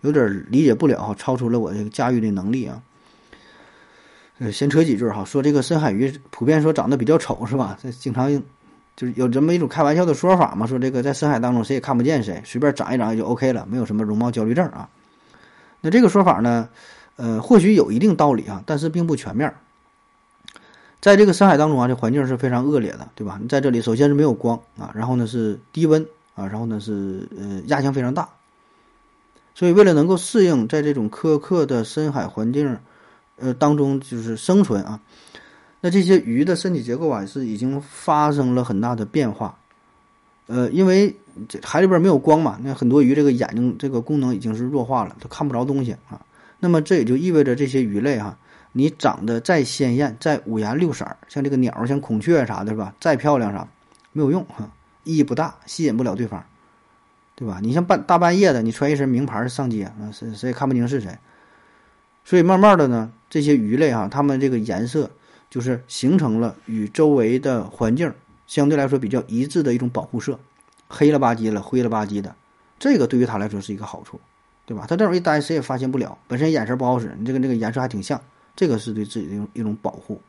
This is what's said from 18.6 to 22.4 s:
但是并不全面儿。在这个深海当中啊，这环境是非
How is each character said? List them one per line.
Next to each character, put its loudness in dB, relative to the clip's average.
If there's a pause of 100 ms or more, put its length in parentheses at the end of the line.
但 -2
是 -4
并 -2
不 0
全 -8
面 -2
儿。 -8 (1500)
在 8
这 10
个 6
深 6
海 8
当 4
中 2
啊， 2
这 0
环 0
境 2
是 -2
非 0